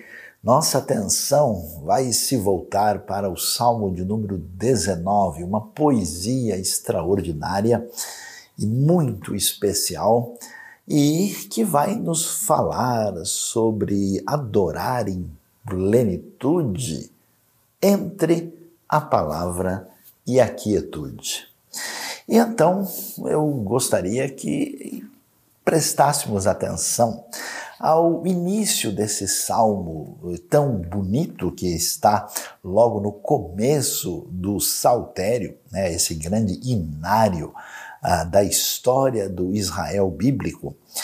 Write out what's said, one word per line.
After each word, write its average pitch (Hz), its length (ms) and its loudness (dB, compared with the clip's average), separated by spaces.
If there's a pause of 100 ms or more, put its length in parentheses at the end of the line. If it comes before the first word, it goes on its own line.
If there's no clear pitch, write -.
(440)
nossa 131 360 4
atenção 110 1040 0
vai 120 260 0
se - 240 0
voltar 101 680 0
para 101 240 -4
o 85 80 -6
Salmo 110 580 0
de 90 80 -4
número 101 340 -2
dezenove, 92 1040 0
uma 98 200 -2
poesia 110 960 0
extraordinária 92 1300 -2 (720)
e - 60 -2
muito 131 680 2
especial, 101 1040 0 (480)
e 156 440 2 (200)
que 226 140 -2
vai 180 320 2
nos 170 300 -2 (200)
falar 110 680 2 (100)
sobre 101 1040 0
adorar 113 800 0
em 90 240 -6 (360)
plenitude 101 1400 0 (680)
entre 170 720 2 (340)
a 151 140 2
palavra 90 880 0 (380)
e 123 120 4
a 113 80 6
quietude. 76 1000 -4 (840)
E 214 80 6
então, 196 500 4 (380)
eu 151 220 2
gostaria 117 840 0
que - 720 -6 (640)
prestássemos 139 800 2
atenção 98 800 0 (560)
ao 165 480 4
início 185 640 0
desse 101 360 -2
salmo 92 920 0 (320)
tão 147 220 4
bonito 95 800 -2
que - 140 -6
está 90 640 0 (320)
logo 107 360 4
no 101 120 -2
começo 104 1160 -2
do 92 300 -4
Saltério, 107 960 0 (140)
né, 92 200 -2
esse 82 220 -2
grande 92 500 0
inário, 92 880 0 (520)
ah, 85 200 2
da 92 200 4
história 123 840 0
do 92 280 -2
Israel 92 560 0
bíblico. 95 640 -2 (280)